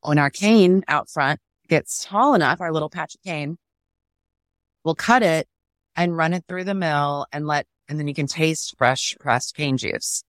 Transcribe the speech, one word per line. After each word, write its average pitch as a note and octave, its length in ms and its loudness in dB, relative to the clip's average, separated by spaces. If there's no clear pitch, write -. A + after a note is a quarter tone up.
when D3 180 2
our C#3+ 100 4
cane F#3+ 600 4
out D3 200 0
front D3 300 -2
gets - 340 0
tall A#3+ 320 2
enough, D#3+ 240 2
our E3+ 140 -6
little D#3 160 -4
patch D#3+ 260 -12
of - 80 -20
cane, D#3 340 -8
we'll D#3+ 120 -2
cut A#3 280 2
it D#3+ 240 0
and E3+ 220 0
run E3 160 2
it F3+ 140 -4
through F#3 180 -8
the G3 100 -4
mill C#3+ 560 0
and D3+ 160 -8
let, D3 180 -2
and D3+ 100 -6
then D3 100 -4
you C#3+ 60 -6
can C#3+ 140 -4
taste D#3+ 500 -2
fresh - 420 0
pressed B2 360 -2
cane C#3 220 -2
juice. - 520 -6